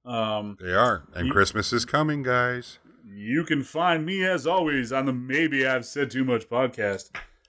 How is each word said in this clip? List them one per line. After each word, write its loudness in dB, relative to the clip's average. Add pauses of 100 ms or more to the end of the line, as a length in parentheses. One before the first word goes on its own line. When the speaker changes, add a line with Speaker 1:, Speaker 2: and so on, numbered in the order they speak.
Speaker 1:
Um, -4
Speaker 2:
They -4
are. 4 (100)
And -2
Speaker 1:
you 0
Speaker 2:
Christmas 2
is 2
coming, 0
guys. 0 (260)
Speaker 1:
You -2
can 0
find 0
me, -2
as 0
always, 0
on 0
the 0
Maybe 0
I've 0
Said -4
Too 0
Much 0
podcast. -2 (400)